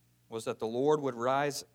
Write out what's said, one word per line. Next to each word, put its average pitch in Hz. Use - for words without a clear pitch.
was 113
that 117
the 113
Lord 143
would 135
rise, 135